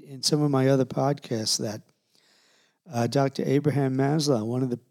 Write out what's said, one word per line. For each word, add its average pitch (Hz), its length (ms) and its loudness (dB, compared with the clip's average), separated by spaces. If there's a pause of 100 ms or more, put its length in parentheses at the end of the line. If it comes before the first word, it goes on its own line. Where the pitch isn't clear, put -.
in 135 180 -16
some 151 180 2
of 147 80 2
my 135 200 4
other 135 160 4
podcasts 135 720 -4
that, 110 220 -8 (1080)
uh, 120 140 -2
Doctor 135 400 0
Abraham 139 500 0
Maslow, 139 480 0
one 123 200 -2
of 127 80 -2
the 120 80 -6 (120)